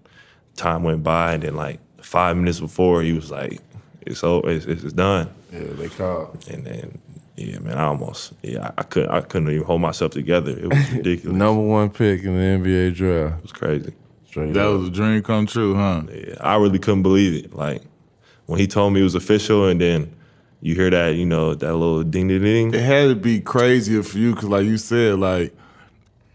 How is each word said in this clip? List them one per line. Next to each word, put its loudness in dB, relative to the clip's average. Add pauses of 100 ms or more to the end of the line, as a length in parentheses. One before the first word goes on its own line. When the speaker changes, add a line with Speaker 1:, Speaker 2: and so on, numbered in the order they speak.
(560)
Speaker 1:
time -2
went 0
by, 2
and -4
then, -6
like, -8 (220)
five 0
minutes 0
before, 2
he 0
was -6
like, -10 (420)
"It's -10
o-, 2
it's, -2
it's -6
done." 0 (220)
Speaker 2:
Yeah, -14 (180)
they -8
called. -8
Speaker 1:
And -12
then, -12 (380)
yeah, -10
man, -8
I 0
almost, -4 (120)
yeah, -8
I, -4
I -8
couldn't, -2
I 2
couldn't -2
even 0
hold 0
myself -2
together. 0
It -8
was 2
Speaker 2:
<laughs> -2
Speaker 1:
ridiculous. -2
Speaker 2:
Number 2
one 2
pick 0
in -2
the 2
N 2
B 2
A 2
draft. 0
Speaker 1:
It -12
was -20
crazy. -4 (320)
Speaker 2:
Straight -6
Speaker 3:
That 2
Speaker 2:
up. 2
Speaker 3:
was -4
a -6
dream 0
come 0
true, 0
huh? 0
Speaker 1:
Yeah, -14
I 2
really 4
couldn't 2
believe 4 (100)
it. -18
Like, -6 (680)
when -2
he 2
told 2
me 4
it 6
was 2
official, 2
and 2
then 0 (500)
you -2
hear 2
that, 2
you -2
know, 0
that -4
little 0
ding, -2
ding, 0
ding. 2
Speaker 3:
It 0
had 4
to 4
be 0
crazier 2
for -8
you 2
'cause, -6
like 2
you 0
said, 2
like, 0 (800)